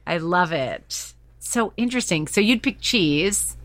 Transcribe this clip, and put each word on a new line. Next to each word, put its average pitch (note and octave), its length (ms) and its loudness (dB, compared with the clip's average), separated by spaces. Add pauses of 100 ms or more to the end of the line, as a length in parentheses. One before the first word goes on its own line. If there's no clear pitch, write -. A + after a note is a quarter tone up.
I E3 120 -2
love E3+ 340 0
it. - 600 -6 (260)
So - 360 -2
interesting. A3+ 520 0
So - 120 0
you'd A3+ 220 4
pick - 200 -2
cheese. F3+ 840 2